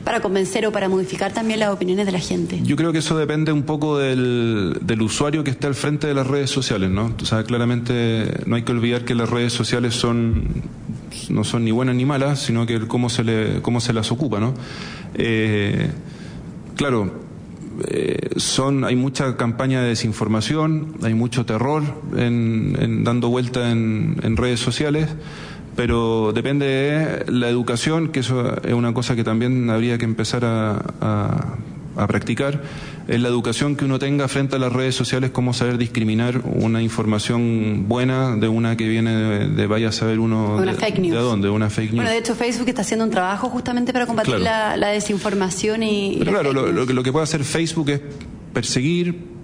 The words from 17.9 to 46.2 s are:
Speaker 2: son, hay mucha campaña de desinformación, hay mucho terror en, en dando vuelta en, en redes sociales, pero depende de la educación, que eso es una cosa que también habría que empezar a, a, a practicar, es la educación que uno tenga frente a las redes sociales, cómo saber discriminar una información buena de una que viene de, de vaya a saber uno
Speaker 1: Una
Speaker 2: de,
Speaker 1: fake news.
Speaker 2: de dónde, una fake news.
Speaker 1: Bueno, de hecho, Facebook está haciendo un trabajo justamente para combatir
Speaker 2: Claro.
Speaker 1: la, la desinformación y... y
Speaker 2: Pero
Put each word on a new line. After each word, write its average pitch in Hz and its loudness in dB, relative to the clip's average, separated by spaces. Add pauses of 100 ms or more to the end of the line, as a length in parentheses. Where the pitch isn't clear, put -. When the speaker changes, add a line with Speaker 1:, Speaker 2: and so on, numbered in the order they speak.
Speaker 2:
son, 135 0
hay 113 2
mucha 131 0
campaña 131 0
de 120 2
desinformación, 117 0
hay 113 2
mucho 120 0
terror 131 0 (340)
en, 117 2
en 110 2
dando 117 2
vuelta 123 0
en, 110 2
en 110 2
redes 120 2
sociales, 151 2 (680)
pero 113 2
depende 135 0
de 143 0
la 120 2
educación, 123 0
que 139 -2
eso 123 0
es 123 0
una 120 2
cosa 117 0
que 113 0
también 120 2
habría 117 2
que 117 0
empezar 113 0
a, 110 0 (240)
a, 104 0 (420)
a 104 0
practicar, 139 0 (480)
es 120 2
la 123 2
educación 120 0
que 135 -2
uno 131 0
tenga 139 0
frente 139 0
a 135 0
las 127 2
redes 127 2
sociales, 127 0
cómo 123 0
saber 123 0
discriminar 117 0
una 113 2
información 110 0
buena 127 2
de 110 2
una 113 2
que 113 0
viene 113 2
de, 107 2
de 104 2
vaya 110 2
a - -2
saber 110 0
uno 110 2
Speaker 1:
Una 95 2
Speaker 2:
de, - -2
Speaker 1:
fake 214 0
news. 175 2
Speaker 2:
de 113 2
dónde, 107 2
una 107 2
fake 110 -2
news. 113 0
Speaker 1:
Bueno, 117 0
de 226 2
hecho, 233 -2
Facebook 240 0
está 247 -2
haciendo 226 0
un 220 0
trabajo 196 0
justamente 247 -2
para 247 0
combatir 220 0
Speaker 2:
Claro. 135 0
Speaker 1:
la, 220 0
la 202 2
desinformación 208 0
y... 202 0
y - -2
Speaker 2:
Pero 170 2